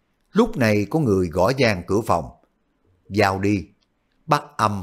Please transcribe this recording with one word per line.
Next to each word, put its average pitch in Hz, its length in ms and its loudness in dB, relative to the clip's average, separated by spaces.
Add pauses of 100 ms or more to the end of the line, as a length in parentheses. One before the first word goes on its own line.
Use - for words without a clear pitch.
(320)
Lúc 226 240 2
này 107 340 2
có 160 80 -2
người 98 300 2
gõ 90 300 0
vang 107 280 0
cửa 98 200 0
phòng. 82 180 0 (840)
Vào 98 320 0
đi. 101 260 -2 (600)
Bắc 147 160 0 (140)
Âm 104 260 -2